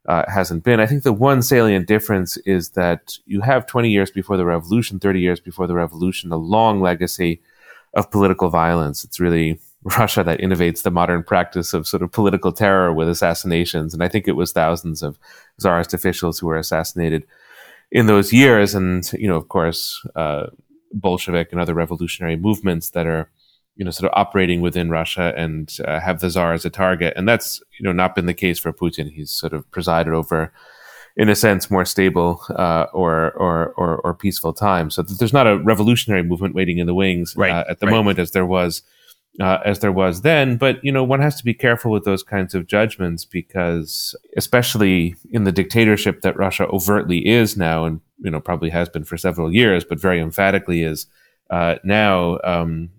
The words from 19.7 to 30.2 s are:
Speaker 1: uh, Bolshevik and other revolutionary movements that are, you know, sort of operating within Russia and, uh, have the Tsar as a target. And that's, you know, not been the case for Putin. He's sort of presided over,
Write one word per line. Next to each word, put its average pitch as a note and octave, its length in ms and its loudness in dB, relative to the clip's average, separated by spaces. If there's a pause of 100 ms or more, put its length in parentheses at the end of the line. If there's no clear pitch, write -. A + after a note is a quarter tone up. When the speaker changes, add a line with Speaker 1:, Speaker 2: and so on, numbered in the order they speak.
Speaker 1:
uh, D2+ 320 -4 (460)
Bolshevik F2+ 580 -2
and F2 80 -4
other E2+ 140 -2
revolutionary E2 640 -4
movements F#2 560 -2
that E2+ 160 -2
are, D#2+ 240 -4 (440)
you G2 80 -10
know, F2+ 60 -6
sort F2+ 220 -4
of - 80 2
operating F2 420 2
within F2 300 -2
Russia E2 440 -2
and, D#2 480 -8
uh, D2 160 -4
have E2 200 -4
the F2+ 100 -2
Tsar E2+ 240 0
as E2 120 -4
a E2+ 40 -6
target. F2+ 460 -2
And F#2+ 120 -4
that's, - 320 0 (200)
you - 40 -14
know, G2 80 -2
not F#2 220 2
been F2 140 -2
the F2 80 -2
case F2+ 240 -2
for D#2+ 120 -6
Putin. D#2+ 400 -4
He's D2+ 200 -12
sort D#2 220 -6
of D2+ 180 -10
presided E2 420 0
over, D#2+ 400 -2 (640)